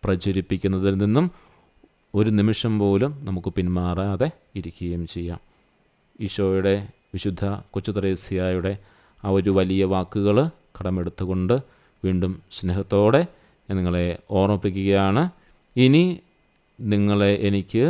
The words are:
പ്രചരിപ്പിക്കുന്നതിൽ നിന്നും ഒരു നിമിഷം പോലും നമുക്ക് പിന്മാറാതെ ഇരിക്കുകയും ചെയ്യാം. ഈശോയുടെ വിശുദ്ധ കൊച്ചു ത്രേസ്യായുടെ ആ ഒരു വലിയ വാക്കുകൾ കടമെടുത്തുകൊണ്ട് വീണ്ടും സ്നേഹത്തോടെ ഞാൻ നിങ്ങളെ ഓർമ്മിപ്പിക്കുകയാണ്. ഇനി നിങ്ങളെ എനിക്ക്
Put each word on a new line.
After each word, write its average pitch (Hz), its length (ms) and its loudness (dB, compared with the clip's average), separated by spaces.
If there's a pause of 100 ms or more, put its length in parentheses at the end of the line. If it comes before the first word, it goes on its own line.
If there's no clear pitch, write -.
പ്രചരിപ്പിക്കുന്നതിൽ 95 960 0
നിന്നും 113 260 2 (880)
ഒരു 107 160 2
നിമിഷം 107 480 2
പോലും 101 340 2 (120)
നമുക്ക് 92 320 -6
പിന്മാറാതെ 90 720 -2 (260)
ഇരിക്കുകയും 87 520 -8
ചെയ്യാം. 85 340 -10 (800)
ഈശോയുടെ 98 560 0 (380)
വിശുദ്ധ 95 320 -4 (260)
കൊച്ചു 98 260 -6
ത്രേസ്യായുടെ 92 760 -2 (520)
ആ 101 60 -2
ഒരു 98 200 2
വലിയ 95 340 2
വാക്കുകൾ 98 520 0 (400)
കടമെടുത്തുകൊണ്ട് 92 800 -2 (460)
വീണ്ടും 92 300 -2 (240)
സ്നേഹത്തോടെ 98 640 2 (480)
ഞാൻ 98 100 -4
നിങ്ങളെ 90 280 0 (240)
ഓർമ്മിപ്പിക്കുകയാണ്. 98 920 2 (540)
ഇനി 135 280 6 (760)
നിങ്ങളെ 101 540 2 (160)
എനിക്ക് 101 420 0